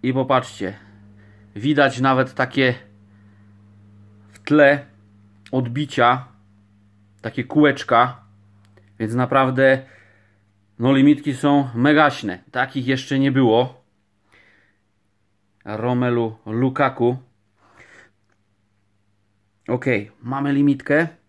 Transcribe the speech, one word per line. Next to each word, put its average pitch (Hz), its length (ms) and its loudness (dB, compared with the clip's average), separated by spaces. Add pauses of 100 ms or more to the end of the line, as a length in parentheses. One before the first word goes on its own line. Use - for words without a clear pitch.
I 127 100 -2
popatrzcie, 127 600 -4 (800)
widać 135 440 0
nawet 131 340 0
takie 127 420 -2 (1600)
w - 80 -20
tle 143 460 4 (680)
odbicia, 131 760 0 (960)
takie 117 220 -8
kółeczka, 131 800 0 (760)
więc 110 140 -6
naprawdę, 131 720 2 (920)
no, 127 140 2
limitki 139 400 2
są 143 420 0
megaśne. 135 760 0
Takich 127 360 -6
jeszcze 135 320 -4
nie 139 120 0
było. 127 520 0 (1800)
Romelu 117 800 -4
Lukaku. 127 720 -2 (2500)
Ok, 127 180 -4 (360)
mamy 139 320 -4
limitkę. 143 540 0 (220)